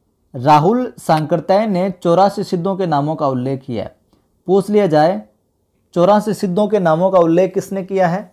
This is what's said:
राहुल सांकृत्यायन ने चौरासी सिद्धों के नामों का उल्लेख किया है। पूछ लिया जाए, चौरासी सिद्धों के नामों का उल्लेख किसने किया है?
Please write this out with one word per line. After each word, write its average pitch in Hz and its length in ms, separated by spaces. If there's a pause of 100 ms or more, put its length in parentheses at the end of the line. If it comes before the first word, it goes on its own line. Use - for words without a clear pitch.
(340)
राहुल 151 640
सांकृत्यायन 175 760
ने 185 220
चौरासी 190 500
सिद्धों 185 320
के 185 100
नामों 151 300
का 151 120
उल्लेख 131 340
किया 110 220
है। - 120 (520)
पूछ 190 220
लिया 208 180
जाए, 180 340 (760)
चौरासी 202 380
सिद्धों 190 340
के 208 120
नामों 170 320
का 185 80
उल्लेख 175 340
किसने 190 300
किया 185 240
है? 185 260